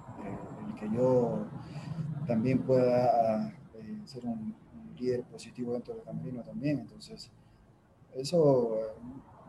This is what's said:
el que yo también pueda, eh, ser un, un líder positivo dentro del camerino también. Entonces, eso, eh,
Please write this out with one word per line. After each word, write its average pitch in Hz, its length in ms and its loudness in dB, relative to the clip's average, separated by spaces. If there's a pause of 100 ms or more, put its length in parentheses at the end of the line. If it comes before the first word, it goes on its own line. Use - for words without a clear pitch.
(680)
el - 100 -6
que 107 160 -4
yo 120 520 4 (800)
también 120 380 2
pueda, 120 840 4
eh, 107 560 -14
ser 120 220 -12
un, 110 280 -6 (200)
un 110 240 -16
líder 123 240 0
positivo 120 500 -8
dentro 120 220 -6
del 113 80 -12
camerino 117 400 -8
también. 120 380 -2
Entonces, 110 500 -16 (840)
eso, 131 640 4
eh, 110 80 -2 (640)